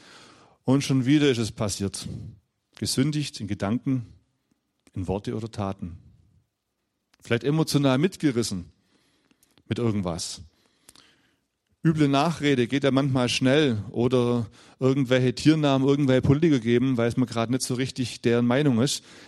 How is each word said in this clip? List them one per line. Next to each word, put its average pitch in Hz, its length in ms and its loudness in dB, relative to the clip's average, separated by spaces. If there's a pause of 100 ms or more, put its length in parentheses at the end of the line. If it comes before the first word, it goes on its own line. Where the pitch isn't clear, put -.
(640)
Und 135 200 2
schon 135 220 0
wieder 143 240 4
ist 120 80 2
es 110 140 -2
passiert. - 560 -6 (680)
Gesündigt 143 640 -4
in 104 80 -10
Gedanken, 113 580 -4 (880)
in 92 140 -8
Worte 104 280 -6
oder 113 160 -10
Taten. 95 460 -8 (1200)
Vielleicht 117 220 -4
emotional 143 540 2
mitgerissen 117 680 -2 (1000)
mit 117 120 -6
irgendwas. 98 640 -4 (1400)
Üble 156 240 2
Nachrede 139 600 2
geht 135 160 -2
ja 139 80 2
manchmal 131 380 2
schnell 127 640 2
oder 120 560 0 (320)
irgendwelche 127 540 2
Tiernamen, 143 540 2
irgendwelche 139 340 2
Politiker 147 380 4
geben, 120 380 2
weil 117 100 0
es 113 100 -4
mir 127 100 0
gerade 113 240 -4
nicht 127 120 -2
so 131 120 -4
richtig 127 460 -6
deren 120 240 2
Meinung 123 360 2
ist. - 220 -2 (240)